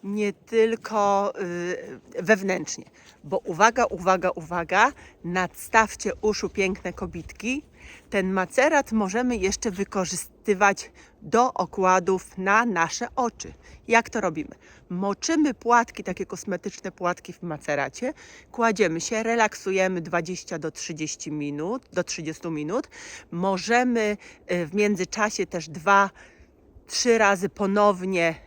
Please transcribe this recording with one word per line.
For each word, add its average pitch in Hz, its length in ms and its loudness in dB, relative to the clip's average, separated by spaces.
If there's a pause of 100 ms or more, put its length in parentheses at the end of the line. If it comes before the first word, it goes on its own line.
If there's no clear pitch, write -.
nie 202 300 -2
tylko, 220 1080 2
y, 175 800 -8
wewnętrznie, 185 640 0 (400)
bo 170 140 -2
uwaga, 220 460 4
uwaga, 180 460 0
uwaga, 175 640 0 (320)
nadstawcie 185 920 0
uszu, 214 340 -2
piękne 190 440 -4
kobitki, 190 720 -8 (460)
ten 190 220 0
macerat 254 600 2
możemy 220 440 0
jeszcze 196 340 -2
wykorzystywać 196 1200 -2 (320)
do 220 300 2
okładów 185 880 0
na 202 280 2
nasze 180 400 -2 (100)
oczy. - 380 -4 (340)
Jak 226 220 4
to 226 100 -2
robimy? 160 300 -4 (380)
Moczymy 202 680 0
płatki, 233 500 2
takie 185 220 -6
kosmetyczne 190 680 -8
płatki 175 400 -4
w - 100 -18
maceracie, 151 680 -4 (400)
kładziemy 202 480 2
się, 220 220 -4
relaksujemy 190 800 0
dwadzieścia 170 580 -4
do 156 120 -6
trzydzieści 156 600 -8
minut, 151 600 -6
do 175 120 -2
trzydziestu 160 460 -8
minut. 160 380 -4 (420)
Możemy, 208 880 0 (360)
y, 175 140 -2
w 156 80 -12
międzyczasie 208 720 0
też 160 220 -8
dwa, 190 420 4 (760)
trzy 226 320 2
razy 196 300 4
ponownie 190 880 2 (120)